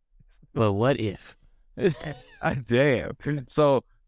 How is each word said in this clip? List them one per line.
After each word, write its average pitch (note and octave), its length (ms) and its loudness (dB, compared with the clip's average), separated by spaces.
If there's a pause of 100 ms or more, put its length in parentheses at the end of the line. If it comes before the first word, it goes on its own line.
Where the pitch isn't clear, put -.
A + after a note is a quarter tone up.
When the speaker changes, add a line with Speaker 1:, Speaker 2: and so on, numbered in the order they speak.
(540)
Speaker 1:
but G#2+ 200 2
what A#2+ 260 0
if? G2+ 360 -8 (400)
<laughs> D#3 160 2 (480)
Speaker 2:
Ah, - 140 -2
damn. A#2+ 640 0 (320)
So C#3+ 340 2 (260)